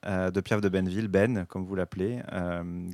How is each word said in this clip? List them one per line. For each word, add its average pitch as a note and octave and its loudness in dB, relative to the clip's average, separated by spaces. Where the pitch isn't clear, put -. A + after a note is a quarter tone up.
euh, F#2 0
de F#2+ 2
Piaf G#2 2
de G2+ 4
Benneville, F#2 0
Ben, G2 4
comme F#2 -6
vous F#2+ -6
l'appelez, F#2+ -2
euh, F2 -4